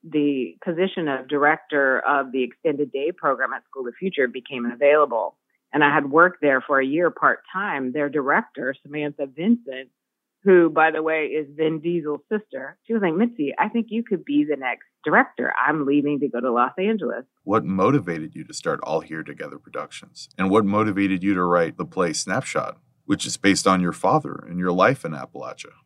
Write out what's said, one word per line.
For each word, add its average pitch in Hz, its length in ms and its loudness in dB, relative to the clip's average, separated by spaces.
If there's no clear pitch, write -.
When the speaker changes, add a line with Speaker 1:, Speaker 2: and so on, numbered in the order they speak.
Speaker 1:
The 143 560 0
position 180 440 -2
of 131 180 -4
director 143 800 2
of 135 240 0
the 127 140 -2
extended 139 480 -4
day 143 180 -4
program 131 420 -2
at 131 120 -10
School 131 240 -10
of 117 40 -10
the - 60 -20
Future 160 300 0
became 123 380 -8
available. 127 680 2
And 151 100 4
I 147 100 6
had 143 200 0
worked 175 280 4
there 139 200 2
for 135 180 0
a 135 80 2
year 156 240 0
part-time. 147 800 -2
Their 143 180 -2
director, 135 720 -2
Samantha 147 460 -8
Vincent, 135 640 -2
who, 180 240 8
by 160 220 4
the 156 140 -4
way, 160 220 0
is 147 200 -4
Vin 160 220 0
Diesel's 151 500 -4
sister, 147 540 -8
she - 100 -6
was 226 80 0
like, 175 140 0
"Mitzi, 190 460 0
I 214 80 0
think 226 220 -4
you 226 120 -4
could 180 220 -4
be 147 200 2
the 147 120 -2
next 127 300 -6
director. 156 500 2
I'm 147 220 0
leaving 143 320 2
to 139 80 -2
go 123 140 -4
to 127 100 -2
Los 120 260 2
Angeles." 185 480 -4
Speaker 2:
What 107 200 0
motivated 92 680 0
you 78 80 -12
to - 100 -16
start 76 300 -4
All 80 200 -2
Here 80 200 -10
Together 73 380 -12
Productions? - 760 -14
And 95 140 0
what 107 140 6
motivated 98 580 0
you 98 120 2
to 90 100 0
write 87 320 2
the 90 80 -4
play 87 280 -2
Snapshot, - 640 -6
which - 180 -2
is - 120 -8
based 98 320 2
on 92 120 4
your 87 120 0
father 123 560 -2
and 87 100 -8
your 90 140 0
life 104 320 2
in 80 80 -8
Appalachia? 65 600 -14